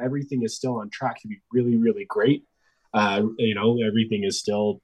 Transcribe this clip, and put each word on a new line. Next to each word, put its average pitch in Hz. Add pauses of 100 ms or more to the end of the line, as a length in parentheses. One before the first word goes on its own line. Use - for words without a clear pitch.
everything 139
is 110
still 123
on 104
track -
to 113
be 104 (120)
really, 120
really 107
great. 123 (500)
Uh, 101 (160)
you 110
know, 113
everything 107
is 95
still 104